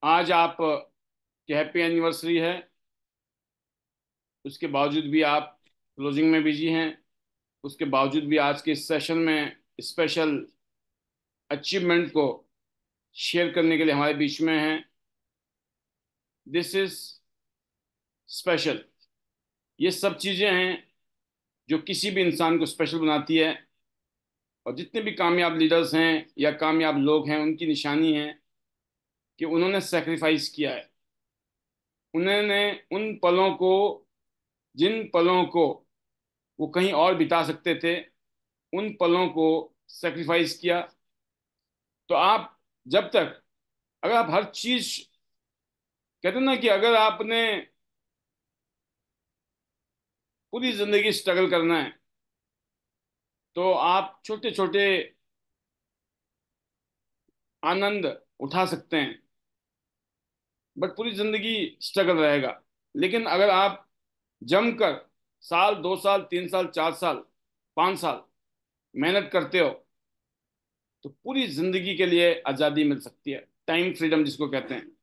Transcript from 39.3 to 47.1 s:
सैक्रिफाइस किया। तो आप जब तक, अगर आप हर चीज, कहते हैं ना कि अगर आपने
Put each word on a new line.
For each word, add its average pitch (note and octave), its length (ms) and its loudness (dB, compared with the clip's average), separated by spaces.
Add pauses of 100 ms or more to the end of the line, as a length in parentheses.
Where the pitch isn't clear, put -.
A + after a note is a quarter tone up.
सैक्रिफाइस E3 720 -2
किया। F3 220 0 (1300)
तो F3 60 0
आप F#3 460 2 (280)
जब F3+ 140 4
तक, - 400 -2 (600)
अगर G3 120 0
आप A3+ 160 2
हर F#3+ 140 0
चीज, - 640 -6 (1120)
कहते F#3+ 160 -2
हैं C4 60 0
ना C4+ 120 2
कि A#3+ 120 0
अगर G#3+ 260 4
आपने A3 640 2 (3000)